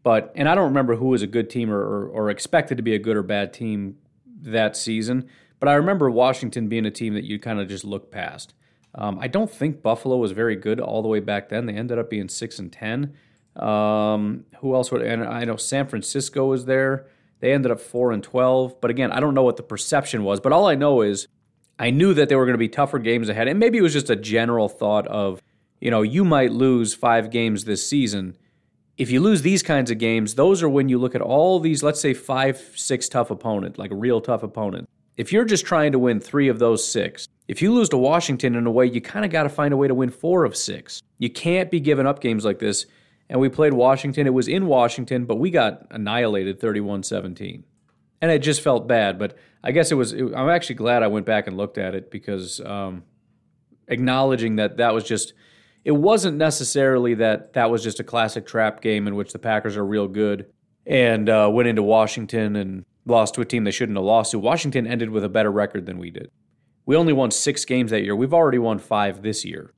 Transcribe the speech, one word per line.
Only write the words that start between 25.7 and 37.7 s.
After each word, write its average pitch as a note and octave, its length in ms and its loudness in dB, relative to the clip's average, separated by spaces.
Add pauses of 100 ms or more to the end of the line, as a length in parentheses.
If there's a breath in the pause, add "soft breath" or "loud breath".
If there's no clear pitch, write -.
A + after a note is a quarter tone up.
you A#2+ 120 -2
know, A2 100 4
you C3 240 2
might C#3 260 4
lose A#2+ 420 2
five A#2 360 2
games A2+ 360 -2
this G#2 220 -4
season. G2+ 480 -2 (600)
If A#2+ 140 -4
you C#3+ 100 4
lose G3 200 4
these F#3 220 2
kinds C3+ 280 0
of A2+ 60 -2
games, A2+ 380 0
those E3+ 260 4
are D#3+ 80 2
when C#3 180 2
you B2+ 120 2
look B2 160 -2
at A#2+ 60 -2
all E3 380 2
these, D#3+ 220 0
let's D3 180 0
say, C#3 140 0
five, C3 440 -2 (180)
six - 340 -4
tough A#2+ 220 -2
opponent, G2+ 480 -6
like, G2 120 -8
a G2+ 40 -6
real A2+ 260 0
tough A#2 220 -4
opponent. G2 440 -8 (300)
If A2+ 160 -4
you're A3+ 120 4
just G#3 200 2
trying D3+ 280 2
to C3+ 60 2
win B2 200 2
three C#3 280 0
of A#2 120 2
those A#2 280 2
six, - 400 -6 (200)
if - 140 -6
you G3+ 120 4